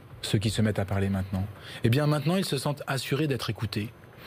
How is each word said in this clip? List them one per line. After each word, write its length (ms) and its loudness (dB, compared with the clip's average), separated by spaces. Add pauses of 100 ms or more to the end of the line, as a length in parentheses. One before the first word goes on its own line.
(220)
ceux 160 2
qui 120 2
se 120 2
mettent 180 2
à 60 0
parler 240 2
maintenant ? 360 0 (380)
Eh 60 6
bien, 180 4
maintenant, 300 2
ils 80 0
se 120 0
sentent 300 -2
assurés 400 0
d'être 220 -2
écoutés. 420 -4 (360)